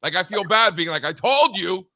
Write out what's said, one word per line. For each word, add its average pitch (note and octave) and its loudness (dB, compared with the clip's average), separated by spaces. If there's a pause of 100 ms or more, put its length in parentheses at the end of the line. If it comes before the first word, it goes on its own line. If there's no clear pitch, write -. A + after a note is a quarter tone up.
Like, C3+ -4
I F3+ 0
feel G3+ -4
bad G#3+ 2
being E3 -4
like, D#3 -4
I D#3 -4
told B3+ 2
you. F#3 -6